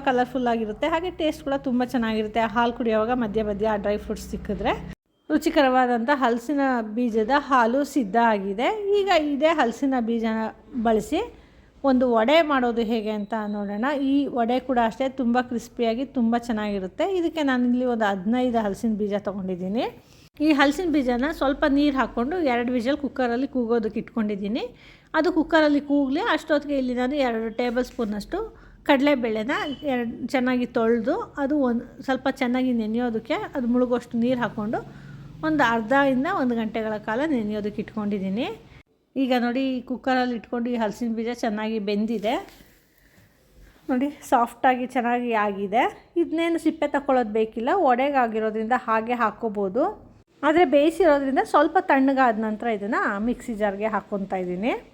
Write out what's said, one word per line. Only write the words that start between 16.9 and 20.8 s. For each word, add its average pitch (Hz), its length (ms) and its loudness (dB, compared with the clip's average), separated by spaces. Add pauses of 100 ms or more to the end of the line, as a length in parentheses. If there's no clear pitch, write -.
ಇದಕ್ಕೆ 330 320 -2
ನಾನಿಲ್ಲಿ 247 340 2
ಒಂದು 233 200 0
ಹದಿನೈದು 226 540 0
ಹಲಸಿನ 214 420 0
ಬೀಜ 208 180 -2
ತೊಗೊಂಡಿದ್ದೀನಿ. 190 680 -4 (560)
ಈ 302 120 4
ಹಲಸಿನ 294 400 2